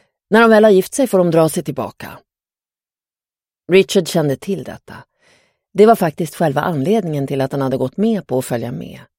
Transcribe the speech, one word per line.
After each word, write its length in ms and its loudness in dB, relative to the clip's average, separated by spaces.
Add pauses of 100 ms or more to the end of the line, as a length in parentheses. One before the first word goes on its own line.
(300)
När 100 4
de 100 6
väl 140 6
har 60 6
gift 240 2
sig 120 0
får 120 0
de 120 2
dra 180 2
sig 140 -6
tillbaka." 560 -12 (1500)
Richard 360 2
kände 280 -2
till 280 -8
detta. 300 -18 (800)
Det 120 6
var 100 6
faktiskt 380 -4
själva 260 -2
anledningen 640 -2
till 140 -4
att 120 -4
han 100 -4
hade 140 -4
gått 200 -4
med 300 -2
på 120 -4
att 60 -4
följa 280 -6
med. 280 -14 (180)